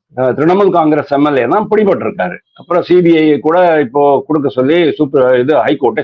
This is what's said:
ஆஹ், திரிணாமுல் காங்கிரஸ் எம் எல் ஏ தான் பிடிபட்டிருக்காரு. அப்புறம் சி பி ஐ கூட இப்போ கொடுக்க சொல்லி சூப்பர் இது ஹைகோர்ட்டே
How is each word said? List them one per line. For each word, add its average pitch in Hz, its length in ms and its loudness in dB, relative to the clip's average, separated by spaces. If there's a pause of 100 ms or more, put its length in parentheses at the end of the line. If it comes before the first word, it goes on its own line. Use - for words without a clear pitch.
(160)
ஆஹ், 127 200 -2
திரிணாமுல் 180 340 2
காங்கிரஸ் 156 440 0
எம் 139 120 0
எல் 147 120 0
ஏ 120 100 0
தான் 180 280 -2
பிடிபட்டிருக்காரு. 123 640 -2 (180)
அப்புறம் - 280 -4
சி 180 180 2
பி 170 160 2
ஐ 156 220 2
கூட 160 400 2
இப்போ 139 480 0
கொடுக்க 143 220 -2
சொல்லி 147 420 0
சூப்பர் 135 480 0
இது 135 160 0
ஹைகோர்ட்டே 117 480 -2